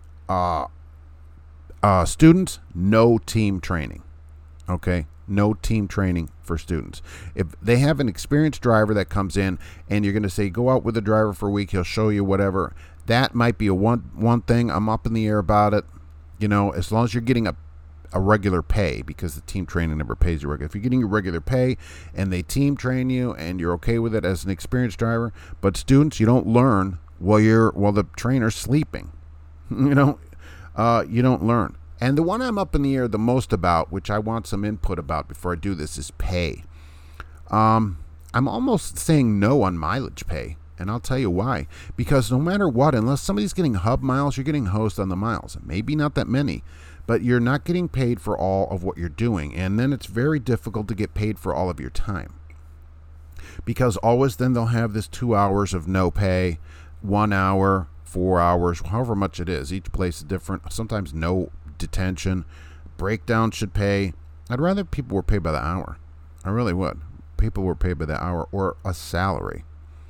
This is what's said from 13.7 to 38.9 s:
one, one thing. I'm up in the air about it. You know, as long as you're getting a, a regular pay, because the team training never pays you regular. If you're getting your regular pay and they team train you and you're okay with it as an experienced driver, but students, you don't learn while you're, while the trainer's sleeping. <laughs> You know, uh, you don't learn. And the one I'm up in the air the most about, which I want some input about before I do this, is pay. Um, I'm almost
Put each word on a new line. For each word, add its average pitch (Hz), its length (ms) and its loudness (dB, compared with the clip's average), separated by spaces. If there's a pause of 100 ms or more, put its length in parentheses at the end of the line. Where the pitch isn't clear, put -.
one, 113 400 2
one 117 280 2
thing. 117 280 2
I'm 101 180 0
up 110 180 -2
in 113 60 -4
the 110 140 0
air 107 120 2
about 104 360 4
it. 104 100 2 (540)
You 107 100 0
know, 101 220 4
as - 220 -4
long 113 120 4
as 120 100 -2
you're 120 60 0
getting 117 260 2
a, 85 100 -2 (560)
a 92 80 0
regular 98 420 4
pay, 73 400 0
because - 320 -8
the - 80 -12
team 92 240 -6
training 80 320 -2
never 60 160 -4
pays 80 280 2
you 73 60 -6
regular. 71 180 -6
If 82 80 -10
you're 101 80 -8
getting 123 180 2
your 113 80 2
regular 92 340 0
pay 127 340 0 (380)
and 95 180 -2
they 90 100 -2
team 143 320 0
train 127 360 -2
you 123 240 0
and 87 260 -6
you're 85 140 0
okay 117 240 0
with 113 160 0
it 104 100 0
as 92 200 -2
an 92 60 -2
experienced 120 480 -2
driver, 117 340 0 (280)
but 98 160 2
students, 143 440 4
you 113 60 4
don't 120 200 4
learn 104 520 4 (200)
while 104 220 4
you're, 110 320 6
while 101 200 2
the 101 120 2 (120)
trainer's 117 380 0
sleeping. - 640 -4
<laughs> - 540 -18
You 139 240 4
know, 139 240 6 (560)
uh, 113 320 2
you 110 140 0
don't 123 240 4
learn. 113 320 2 (240)
And 131 160 2
the 156 60 4
one 190 180 0
I'm 240 180 -2
up 190 180 0
in 143 60 2
the 135 120 2
air 127 140 0
the 104 100 -2
most 123 340 2
about, 85 380 2
which 92 180 -6
I 104 120 0
want 110 260 -4
some 101 180 -4
input 101 360 -4
about 73 280 -4
before 76 240 -6
I 87 40 -4
do 98 180 -4
this, 78 240 -8
is 73 140 -10
pay. 87 500 -2 (880)
Um, 110 480 4 (340)
I'm 127 140 0
almost 240 500 -2